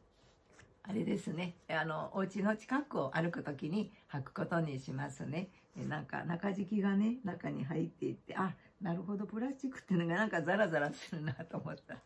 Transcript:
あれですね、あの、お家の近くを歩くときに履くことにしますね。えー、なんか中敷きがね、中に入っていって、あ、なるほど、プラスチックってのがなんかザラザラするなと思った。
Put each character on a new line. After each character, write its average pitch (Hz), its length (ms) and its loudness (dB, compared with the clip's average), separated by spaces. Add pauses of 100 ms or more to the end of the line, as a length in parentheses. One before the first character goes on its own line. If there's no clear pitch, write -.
(880)
あ 196 60 -4
れ 220 100 0
で 208 140 2
す 170 100 -4
ね、 170 280 -4 (120)
あ 160 160 0
の、 156 300 -2
お 196 60 -2
家 190 240 0
の 214 120 4
近 254 260 0
く 233 180 -2
を 135 160 0
歩 165 160 2
く - 120 -4
と 147 100 -2
き 147 160 -4
に 208 220 0 (200)
履 139 100 -2
く - 120 -10
こ - 120 0
と 170 140 2
に 147 200 0
し - 120 -8
ま 135 180 -2
す - 160 -8
ね。 160 240 -2 (280)
え - 40 -6
ー、 135 60 -2
な 151 140 -2
ん 135 40 -8
か 135 180 -4
中 170 300 0
敷 196 240 0
き 196 40 4
が 196 140 4
ね、 220 280 4
中 175 260 -4
に 143 140 -2
入 156 220 2
っ 165 40 0
て - 160 -4
い 135 80 0
っ - 20 -10
て、 - 200 -10
あ、 185 180 2 (280)
な 175 120 0
る 180 80 -2
ほ 196 160 -2
ど、 208 80 -2
プ 220 140 -4
ラ 262 120 0
ス 269 60 -8
チ 277 100 -2
ッ 254 40 -2
ク - 80 -8
っ - 20 -14
て - 140 2
の 170 100 6
が 165 100 4
な 214 120 4
ん - 20 0
か 170 140 2
ザ 175 120 4
ラ 208 140 6
ザ 160 100 4
ラ 147 140 2
す - 220 -8
る 156 60 -4
な 156 120 -2
と - 240 -8
思 156 140 -6
っ - 40 -6
た。 - 300 -12